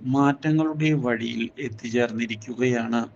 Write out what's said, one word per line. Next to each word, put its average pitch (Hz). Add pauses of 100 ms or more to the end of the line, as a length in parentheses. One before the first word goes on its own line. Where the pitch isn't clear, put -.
മാറ്റങ്ങളുടെ 151
വഴിയിൽ 117 (100)
എത്തിച്ചേർന്നിരിക്കുകയാണ്. 117